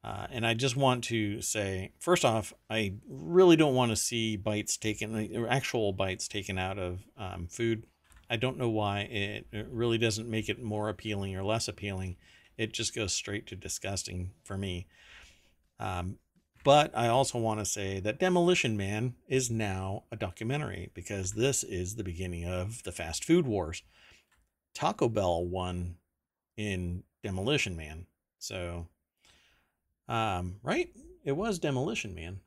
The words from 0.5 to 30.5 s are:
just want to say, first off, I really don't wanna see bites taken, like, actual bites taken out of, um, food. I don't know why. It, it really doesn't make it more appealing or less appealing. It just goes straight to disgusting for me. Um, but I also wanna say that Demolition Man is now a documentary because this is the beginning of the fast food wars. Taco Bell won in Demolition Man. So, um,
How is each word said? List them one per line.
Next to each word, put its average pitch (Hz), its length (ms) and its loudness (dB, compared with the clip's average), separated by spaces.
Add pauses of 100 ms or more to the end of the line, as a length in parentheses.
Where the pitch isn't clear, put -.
just 120 200 0
want 127 300 4
to 110 360 0
say, 95 580 -2
first 170 260 4
off, 110 280 2 (160)
I 104 260 0 (120)
really 170 480 8
don't 151 200 6
wanna 120 200 6
see 113 400 0
bites 107 400 0
taken, 110 380 -2
like, 107 180 -2 (180)
actual 120 440 0
bites 95 340 -2
taken 98 300 -4
out 95 200 -2
of, 90 220 -4 (180)
um, 92 300 -8
food. 113 380 -2 (460)
I 117 40 0
don't 127 240 -2
know 120 100 2
why. 104 300 2
It, 104 520 -4
it 107 200 -8
really 117 260 2
doesn't 110 320 0
make 110 200 -2
it 107 120 -4
more 107 260 -2
appealing 98 480 -4
or 95 80 -4
less 110 240 0
appealing. 95 480 -6 (440)
It 110 140 -4
just - 200 -4
goes 107 180 -2
straight - 360 -4
to - 80 -12
disgusting 95 800 -6 (100)
for 98 120 -8
me. 92 300 -4 (920)
Um, 92 400 -4 (440)
but 147 320 8
I 117 120 2
also 127 320 4
wanna 107 260 0
say 98 360 -2
that 107 180 -2
Demolition 175 580 4
Man 107 380 -2 (120)
is 131 220 0
now 98 600 -2
a 113 40 -8
documentary 107 760 -4
because 95 380 -4
this 120 320 2
is 92 320 -4
the 113 80 -6
beginning 87 420 -4
of 92 380 -4
the 92 80 -8
fast 80 340 -6
food 165 220 6
wars. 92 340 -2 (920)
Taco 151 340 0
Bell 90 340 2
won 90 520 -4 (600)
in 92 460 -2 (220)
Demolition 101 520 0
Man. 80 300 -12 (320)
So, 87 520 -8 (1160)
um, 101 540 -2